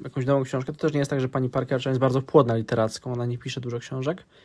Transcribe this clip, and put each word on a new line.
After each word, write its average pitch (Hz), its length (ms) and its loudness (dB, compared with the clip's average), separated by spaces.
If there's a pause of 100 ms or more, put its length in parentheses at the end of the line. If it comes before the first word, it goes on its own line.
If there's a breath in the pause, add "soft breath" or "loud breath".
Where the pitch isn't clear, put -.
jakąś 123 220 -4
nową 139 160 4
książkę, 131 300 -6
to 151 60 -12
też 156 140 0
nie 147 60 0
jest 139 120 0
tak, 139 100 0
że 127 80 0
pani 131 220 0
Parker 131 320 0
Chan 135 80 -2
jest 127 100 2
bardzo 131 220 2
płodna 123 340 6
literacko, 113 560 -2
ona 120 140 -4
nie 120 120 -4
pisze 127 220 -8
dużo 120 180 -6
książek, 131 460 -6 (200 soft breath)